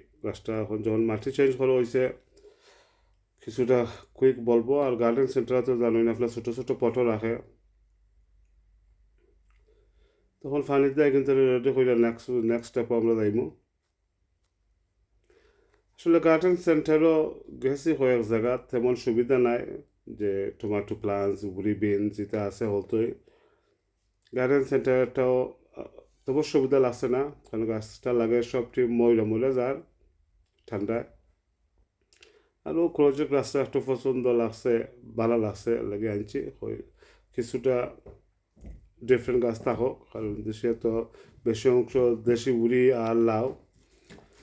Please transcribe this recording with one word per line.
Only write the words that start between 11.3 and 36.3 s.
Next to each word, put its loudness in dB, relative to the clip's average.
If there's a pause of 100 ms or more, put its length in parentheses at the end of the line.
রেডি 4
করে 4
নেক্সট, 0
নেক্সট -2
স্টেপও -2
আমরা 2
যাইব। 0 (2500)
আসলে 4
গার্ডেন 4
সেন্টারও 2 (220)
গেছি 2
কয়েক 2
জায়গা, 0
তেমন 0
সুবিধা 2
নাই, 0 (240)
যে -4
টমেটো -4
প্লান্টস, -2
উরি -2
বিন 0
যেটা -6
আছে -6
হলতোই। -2 (1200)
গার্ডেন 2
সেন্টারটাও, 0 (240)
আহ, -14 (400)
তবু 0
সুবিধা 2
লাগছে 0
না, 0
কারণ -8
গাছটা -6
লাগে 2
সবটি -2
ময়লা 4
ময়লা 0
যার -2 (920)
ঠান্ডায়। -4 (1600)
আর -6
ও 2
ক্রোজেট 2
গাছটা 0
একটু -4
পছন্দ -2
লাগছে, 0 (340)
ভালো 0
লাগছে, -2
লাগে -6
আনছি। -6 (100)